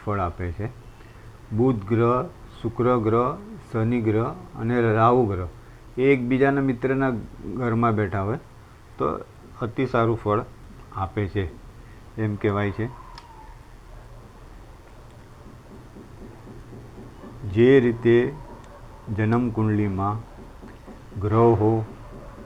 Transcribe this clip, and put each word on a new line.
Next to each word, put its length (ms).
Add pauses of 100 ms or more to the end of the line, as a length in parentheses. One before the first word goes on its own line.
ફળ 160
આપે 320
છે. 180 (840)
બુધ 360
ગ્રહ, 360 (380)
શુક્ર 360
ગ્રહ, 380 (360)
શનિ 280
ગ્રહ 280 (320)
અને 320
રાહુ 340
ગ્રહ 200 (520)
એ 40
એકબીજાના 580
મિત્રના 500 (440)
ઘરમાં 380
બેઠા 300
હોય 160 (600)
તો 220 (400)
અતિ 260
સારું 300
ફળ 280 (520)
આપે 320
છે 200 (720)
એમ 180
કહેવાય 340
છે. 160 (4000)
જે 280
રીતે 520 (840)
જન્મ 340
કુંડલીમાં 680 (1040)
ગ્રહો 640 (600)